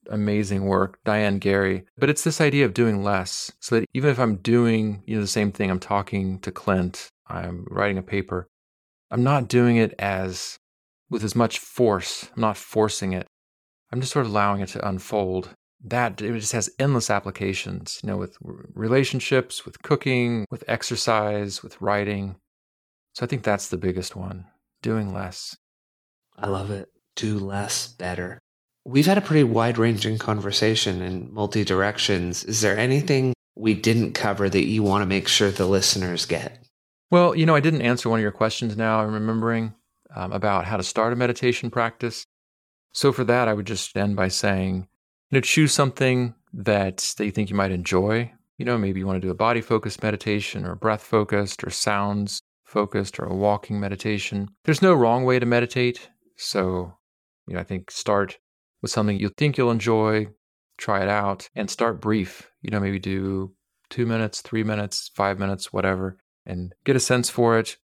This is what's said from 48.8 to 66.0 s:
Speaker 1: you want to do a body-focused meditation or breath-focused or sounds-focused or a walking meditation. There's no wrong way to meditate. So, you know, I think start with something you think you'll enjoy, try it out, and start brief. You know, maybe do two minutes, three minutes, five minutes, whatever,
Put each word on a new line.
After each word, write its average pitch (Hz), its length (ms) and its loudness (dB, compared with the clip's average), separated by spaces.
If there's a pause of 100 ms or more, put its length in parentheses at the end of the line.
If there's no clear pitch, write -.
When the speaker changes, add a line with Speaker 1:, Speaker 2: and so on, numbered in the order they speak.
Speaker 1:
you 92 60 -4
want 95 160 0
to 92 40 -6
do 92 60 0
a 90 40 -2
body-focused 110 680 0
meditation 104 640 -2
or 87 100 -6
breath-focused 107 880 0
or 98 60 -6
sounds-focused 101 1500 -2
or - 60 -6
a 90 100 -4
walking 104 440 0
meditation. 101 680 -4 (160)
There's 156 160 2
no 185 120 8
wrong 123 300 6
way 127 160 4
to 123 60 0
meditate. 120 640 0 (260)
So, 92 640 -2 (500)
you - 60 -8
know, 87 60 -4
I 87 40 -8
think 92 280 -8
start 101 480 -2 (420)
with - 100 -6
something 104 280 0
you 104 180 0
think 147 200 2
you'll 120 140 4
enjoy, 110 560 2 (500)
try 98 260 -2
it 95 40 0
out, 101 480 -2
and 107 140 -6
start 113 320 -2
brief. 107 480 -2 (140)
You 107 80 -6
know, 107 80 0
maybe 98 200 -2
do 95 540 -4 (360)
two 120 180 -2
minutes, 113 340 -2
three 110 220 -2
minutes, 104 520 -4
five 98 240 0
minutes, 98 320 -4
whatever, 95 460 -2 (280)